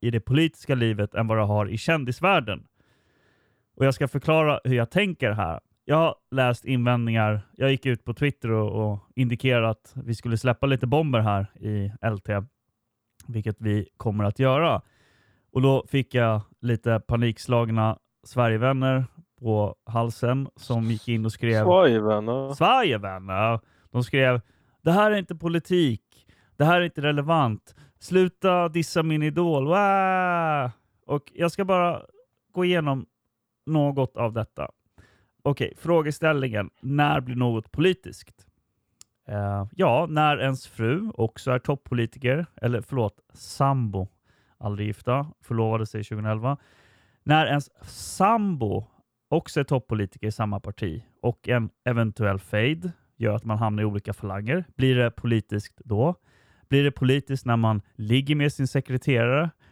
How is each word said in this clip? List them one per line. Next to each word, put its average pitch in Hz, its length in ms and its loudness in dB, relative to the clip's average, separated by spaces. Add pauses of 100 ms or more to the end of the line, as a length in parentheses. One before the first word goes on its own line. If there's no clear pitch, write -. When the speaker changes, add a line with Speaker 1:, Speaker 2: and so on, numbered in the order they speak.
Speaker 1:
i 117 100 -2
det 117 100 0
politiska 151 540 0
livet 110 400 0
än 113 120 0
vad 110 120 0
det 107 60 2
har 104 260 0
i 113 80 -4
kändisvärlden. 143 840 0 (1120)
Och 135 80 0
jag 135 100 2
ska 139 140 -4
förklara 151 560 0
hur 127 120 2
jag 117 140 0
tänker 180 420 0
här. 90 280 -4 (240)
Jag 143 120 0
har 165 180 2 (160)
läst 123 340 0
invändningar. 117 760 0 (160)
Jag 135 140 2
gick 135 160 -2
ut 123 180 -2
på 117 100 -6
Twitter 135 360 -2
och, 107 420 0
och 101 60 -6 (180)
indikerade 120 520 0
att - 240 -6 (120)
vi 113 100 -4
skulle 113 240 -2
släppa 127 280 0
lite 135 200 0
bomber 143 340 2
här 101 260 0 (140)
i 104 400 -4
L 107 200 -4
T, 101 220 -4 (840)
vilket 110 320 -6
vi 107 380 -2
kommer 104 280 -2
att 101 140 -2
göra. 131 440 2 (680)
Och 131 100 0
då 135 260 2
fick 135 260 -2
jag 113 260 2 (200)
lite 117 460 0
panikslagna 117 920 0 (260)
Sverigevänner 131 800 2 (360)
på 107 340 0 (120)
halsen 117 680 -2
som 117 280 -2
gick 113 240 -4
in 113 160 -2
och 110 80 -2
skrev 110 320 0
Speaker 2:
Sverigevänner? 120 880 4
Speaker 1:
Sverigevänner. 110 1040 0 (300)
De 123 140 -2
skrev: 127 360 2 (420)
"Det 165 100 2
här 208 180 4
är 208 60 2
inte 175 180 -6
politik. 165 680 0 (540)
Det 143 80 2
här 175 160 4
är 175 40 0
inte 160 180 -6
relevant. 147 720 0 (240)
Sluta 180 720 2
dissa 165 340 -2
min 156 200 0
idol. 151 460 0
Wah!" 180 1000 0 (360)
Och 143 280 -6
jag 170 180 0
ska 196 120 -4
bara 180 380 0 (500)
gå 180 120 -2
igenom 151 420 0 (600)
något 143 500 0
av 113 160 -2
detta. 107 360 -6 (760)
Okej, - 360 -2
frågeställningen. 147 920 0 (100)
När 147 400 0
blir 123 160 -8
något 120 360 -2
politiskt? - 760 -4 (840)
Eh, 101 440 -4
ja, 160 360 2
när 151 300 2
ens 131 280 -2
fru 151 480 -2
också - 360 -2
är 127 80 2
toppolitiker, 127 880 -2 (100)
eller 120 240 -2
förlåt, 113 340 -4 (200)
sambo, 117 760 -2 (500)
aldrig 104 280 -6
gifta, 127 400 -4 (160)
förlovade 110 440 -2
sig 107 180 -10
tjugoelva. 110 520 -4 (640)
När 156 240 4
ens 143 240 -2 (200)
sambo 180 960 -2 (420)
också - 320 -2
är 139 40 0
toppolitiker 107 600 -4
i 107 60 -2
samma 104 280 -4
parti 101 420 -8 (200)
och - 260 -4
en 117 220 0 (140)
eventuell 110 540 0
fejd 160 540 -2 (240)
gör 107 180 0
att 110 100 -6
man 110 140 -2
hamnar 107 240 -2
i 107 40 0
olika 101 260 -6
falanger, 107 520 -4 (120)
blir 131 200 4
det 120 140 2
politiskt - 720 -4
då? 123 300 0 (540)
Blir 139 160 4
det 143 60 2
politiskt 135 560 0
när 120 100 2
man 110 260 2 (120)
ligger 127 400 0
med 147 180 0
sin 135 140 -2
sekreterare 131 840 0 (200)